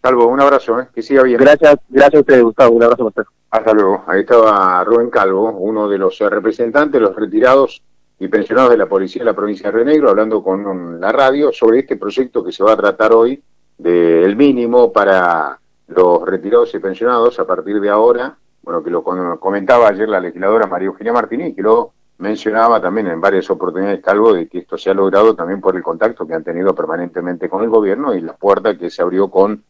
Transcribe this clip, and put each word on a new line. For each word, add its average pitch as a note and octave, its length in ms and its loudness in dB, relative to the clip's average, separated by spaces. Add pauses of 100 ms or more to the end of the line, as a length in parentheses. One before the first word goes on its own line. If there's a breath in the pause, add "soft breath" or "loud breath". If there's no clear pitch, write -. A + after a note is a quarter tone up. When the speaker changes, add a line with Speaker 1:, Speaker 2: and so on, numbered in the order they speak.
Speaker 1:
Calvo, B2 280 2
un C3+ 120 0
abrazo, C3+ 400 2
¿eh? B2+ 140 -12
Que A2+ 80 -10
siga C3+ 220 2
bien. A#2+ 160 0
Speaker 2:
Gracias, D3 360 6 (120)
gracias C#3 260 4
a D3 60 6
ustedes, C3 220 4
Gustavo, A#2 340 4
un A#2 60 4
abrazo A#2 160 4
para A#2 100 -2
ustedes. G#2+ 200 -8 (220)
Speaker 1:
Hasta A2 220 0
luego. G2 340 0
Ahí F#2 140 0
estaba G2+ 640 2
Rubén A#2 260 0
Calvo, G2 400 0
uno G#2 380 -4
de G2+ 100 -2
los, F#2+ 220 -2
eh, G#2 100 0
representantes, A#2 720 -2
los G2 140 0
retirados A2 680 0 (360)
y F#2+ 100 -10
pensionados A2+ 420 0
de A#2+ 60 4
la G2+ 100 0
policía F#2+ 340 -4
de A#2+ 60 -2
la A2 80 0
provincia G2+ 360 -6
de G2 60 -2
Río A#2 80 2
Negro, C#3+ 260 2
hablando G#2+ 320 0
con, F#2+ 240 -4
um, F2 340 -10
la F#2+ 100 -2
radio C3+ 420 0
sobre A#2 280 2
este C3+ 160 -6
proyecto G#2 480 -6
que - 80 -10
se - 100 -6
va G#2+ 100 4
a G#2+ 40 4
tratar G#2+ 360 0
hoy A#2 300 2 (360)
del E2+ 580 2
mínimo B2 560 2
para F2 640 0 (300)
los F2 340 2
retirados G2 520 -2
y G#2 40 -6
pensionados A#2 640 -2
a F#2+ 60 -4
partir G2 340 -4
de G2+ 100 -2
ahora, A#2+ 460 0 (260)
bueno, E2 200 -8
que F2 80 -8
lo F2 120 -4
con-, F2+ 360 -6
comentaba G2+ 500 2
ayer G#2 200 -2
la G2 120 0
legisladora F#2+ 460 -2
María F#2 220 -6
Eugenia G#2+ 240 -8
Martínez, B2 440 -4
que F#2+ 60 -8
lo A2 300 0 (260)
mencionaba G#2+ 640 -2
también F#2+ 280 -4
en E2 120 -8
varias F#2+ 300 0
oportunidades, F#2 520 -4
Calvo, G#2+ 300 2
de E2+ 160 -2
que F2+ 100 -12
esto F2 200 -14
se - 120 -6
ha F#2+ 40 0
logrado G2 400 2
también F#2 260 -8
por F#2+ 160 -2
el F2 60 -8
contacto E2+ 440 -6
que D#2+ 80 -10
han D#2+ 100 -8
tenido F2 300 -2
permanentemente E2+ 720 -8
con F#2+ 140 -6
el A#2 80 -4
gobierno A2 440 0
y F2+ 60 -6
la E2 140 -12
puerta G2 420 0
que F2 140 -10
se - 120 -8
abrió F#2 260 -2
con G2+ 420 -2